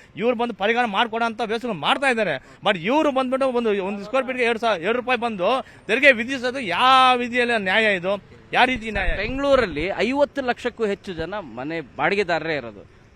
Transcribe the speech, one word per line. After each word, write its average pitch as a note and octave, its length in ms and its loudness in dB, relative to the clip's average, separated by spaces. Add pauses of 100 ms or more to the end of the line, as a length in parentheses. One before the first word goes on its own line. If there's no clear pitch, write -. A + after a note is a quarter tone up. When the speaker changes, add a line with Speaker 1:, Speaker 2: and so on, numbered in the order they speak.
(180)
Speaker 1:
ಇವ್ರು A#3 180 0
ಬಂದು A#3 180 -4
ಪರಿಹಾರ A#3 320 0
ಮಾಡ್ಕೊಡೋ A3+ 400 -2
ಅಂತ A#3 200 -4
ವ್ಯವಸ್ಥೆಗಳು A3 320 -4
ಮಾಡ್ತಾ B3+ 300 0
ಇದ್ದಾರೆ. G#3+ 300 0
But F#3+ 400 -2
ಇವ್ರು C#4 340 2
ಬಂದ್ಬಿಟ್ಟು C4 360 0
ಒಂದು, A3 380 0
ಒಂದು G3+ 180 -6
ಸ್ಕ್ವೇರ್ A#3+ 220 -2
ಫೀಟ್‌ಗೆ B3+ 180 -2
ಎರಡು A#3 160 2
ಸಾವಿರ, G#3+ 220 0
ಎರಡು A3 160 0
ರೂಪಾಯಿ B3 220 0
ಬಂದು A3+ 460 0 (220)
ತೆರಿಗೆ C4+ 240 6
ವಿಧಿಸೋದು B3 480 -4
ಯಾವ B3+ 580 4
ವಿಧಿಯಲ್ಲಿ A#3+ 460 -2
ನ್ಯಾಯ G3+ 320 2
ಇದು? F#3+ 280 -4 (300)
ಯಾವ G#3 120 6
ರೀತಿ A3+ 260 -4
ನ್ಯಾಯ? F3+ 260 -2
Speaker 2:
ಬೆಂಗಳೂರಲ್ಲಿ A#3+ 680 0 (120)
ಐವತ್ತು C4+ 440 0
ಲಕ್ಷಕ್ಕೂ A#3+ 440 -4
ಹೆಚ್ಚು G3 280 -6
ಜನ D#3+ 200 -8
ಮನೆ D#3+ 480 -8
ಬಾಡಿಗೆದಾರರೇ E3 720 -2
ಇರೋದು. A2+ 400 -12 (200)